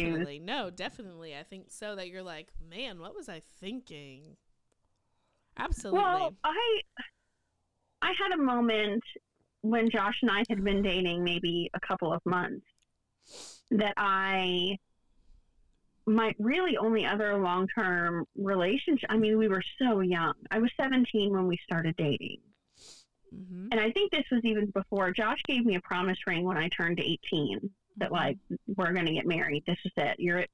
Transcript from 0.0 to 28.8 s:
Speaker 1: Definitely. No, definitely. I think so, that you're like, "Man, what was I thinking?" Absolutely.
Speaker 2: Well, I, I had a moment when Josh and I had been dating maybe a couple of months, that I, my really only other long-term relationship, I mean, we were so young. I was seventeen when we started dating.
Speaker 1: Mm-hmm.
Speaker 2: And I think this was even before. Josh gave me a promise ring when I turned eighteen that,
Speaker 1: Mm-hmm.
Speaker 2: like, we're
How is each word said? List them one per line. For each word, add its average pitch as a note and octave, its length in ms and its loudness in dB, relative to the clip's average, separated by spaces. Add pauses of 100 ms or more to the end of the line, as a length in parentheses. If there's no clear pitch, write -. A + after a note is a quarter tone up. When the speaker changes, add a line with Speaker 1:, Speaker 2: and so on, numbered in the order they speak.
Speaker 1:
Definitely. D3 260 -4
No, G3+ 300 -6
definitely. F3+ 680 -12
I C#3+ 80 -14
think F#3+ 280 -20
so, G#3 260 -12
that F#3 120 -10
you're F#3 140 -14
like, D#3+ 260 -14 (200)
"Man, G3 300 -10
what E3+ 160 -16
was F#4 120 -14
I E3 140 -14 (180)
thinking?" D3+ 760 -14 (1200)
Absolutely. - 440 -2
Speaker 2:
Well, F#4 320 0 (120)
I, G#4 360 0 (1200)
I F4+ 160 0
had G4 140 0
a F4+ 100 0
moment A3+ 600 2 (580)
when A3+ 280 2
Josh G#3 320 0
and A#3 100 4
I G3+ 180 2
had G3+ 140 0
been G3+ 180 2
dating F3+ 420 0
maybe F3 500 0
a F#3 60 -6
couple F3+ 320 -2
of E3+ 140 -2
months, F3 400 -2 (1040)
that G#3 280 2
I, F#3+ 800 0 (1300)
my A3 340 2
really D4+ 380 0
only A3 280 2
other G#3 320 0
long-term F3+ 880 0 (100)
relationship, G3 760 2
I A3 60 2
mean, A3 200 4
we A3 100 6
were F#3+ 140 2 (180)
so A#3+ 200 4
young. F3 340 2 (160)
I G#3+ 100 0
was A#3+ 200 4
seventeen B3 520 4
when F#3 160 2
we F3 160 2
started E3 320 0
dating. C#3+ 440 -2 (960)
Speaker 1:
Mm-hmm. F#3 380 -14
Speaker 2:
And A3+ 80 2
I A3 120 2
think G4 200 2
this D#4 200 0
was B3 120 4
even G#3+ 280 2
before. G3 400 0
Josh A3+ 360 0
gave B3 180 2
me G#3 100 4
a F3+ 60 -2
promise F#3 360 0 (100)
ring F3 160 0
when F3+ 140 0
I D#3+ 120 0
turned F3 300 0
eighteen - 600 0 (380)
that, G#3 120 -2
Speaker 1:
Mm-hmm. - 60 -4
Speaker 2:
like, D#3 220 0 (380)
we're F3+ 180 2